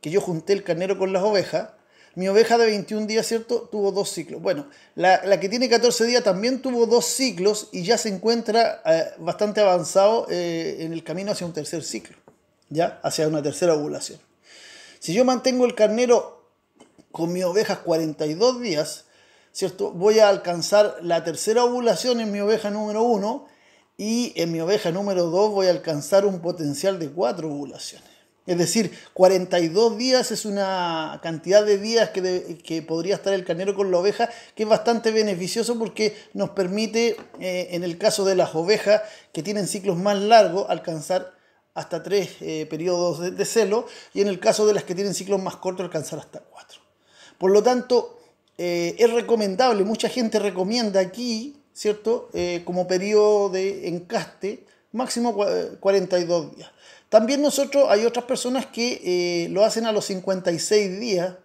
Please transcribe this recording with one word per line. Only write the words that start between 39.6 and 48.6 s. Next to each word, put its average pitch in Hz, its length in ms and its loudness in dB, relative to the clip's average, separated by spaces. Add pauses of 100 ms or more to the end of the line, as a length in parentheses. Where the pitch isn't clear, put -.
ciclos 190 300 -2
más 202 200 0
largos, 202 500 6
alcanzar 175 640 -4 (440)
hasta 160 260 -8
tres, 180 280 -2 (120)
eh, 156 260 -6
periodos 170 520 -2
de, 175 100 -4
de 185 160 -4
celo, 226 400 0 (300)
y 190 60 0
en 202 80 2
el 180 100 -4
caso 214 260 2
de 208 80 4
las 175 100 -2
que 185 120 -8
tienen 196 180 -4
ciclos 190 300 -4
más 175 140 -10
cortos, 185 260 -6
alcanzar 160 340 -8
hasta - 220 -16
cuatro. - 320 -20 (720)
Por 185 80 4
lo 208 100 6
tanto, 247 560 0 (400)
eh, 175 400 -4